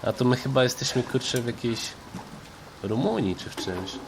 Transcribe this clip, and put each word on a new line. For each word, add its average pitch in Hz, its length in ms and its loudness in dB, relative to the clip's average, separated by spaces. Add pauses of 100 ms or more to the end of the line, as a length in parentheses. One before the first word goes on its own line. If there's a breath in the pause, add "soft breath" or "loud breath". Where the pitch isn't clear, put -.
A 110 100 2
to 127 120 2
my 123 120 8
chyba 131 260 4
jesteśmy, 127 400 2
kurczę, - 380 0
w 117 60 -2
jakiejś 117 320 -2 (1040)
Rumunii 120 520 2
czy - 140 -10
w - 60 -10
czymś. 92 360 -4 (160)